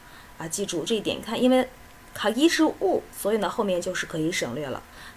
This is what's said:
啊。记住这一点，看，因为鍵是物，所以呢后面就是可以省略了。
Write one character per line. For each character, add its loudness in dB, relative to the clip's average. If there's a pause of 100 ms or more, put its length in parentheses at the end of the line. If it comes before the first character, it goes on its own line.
(380)
啊。 -8
记 -4
住 -4
这 0
一 0
点， -4
看， -4
因 6
为 4 (460)
鍵 2
是 4
物， 2 (140)
所 -2
以 2
呢 0
后 -2
面 2
就 -4
是 -4
可 -8
以 2
省 -2
略 -4
了。 -6 (340)